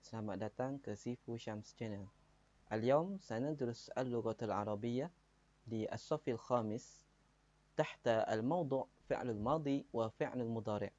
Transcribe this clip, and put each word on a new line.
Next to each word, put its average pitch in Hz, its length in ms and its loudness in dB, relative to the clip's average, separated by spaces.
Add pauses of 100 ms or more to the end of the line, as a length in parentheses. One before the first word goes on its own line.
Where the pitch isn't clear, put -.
Selamat 107 480 -4
datang 135 320 -4
ke 104 160 -6
Sifu 120 400 -6
Syams 107 400 -8
Channel. 104 240 -4 (720)
اليوم 151 480 4
سندرس 127 720 -2
اللغة 120 480 0
العربية 107 640 0 (640)
للصف 110 560 -2
الخامس 117 720 0 (800)
تحت - 240 0 (320)
الموضوع 135 480 2 (240)
فعل 123 240 0
الماضي 139 640 0
وفعل 120 480 0
المضارع. 107 560 0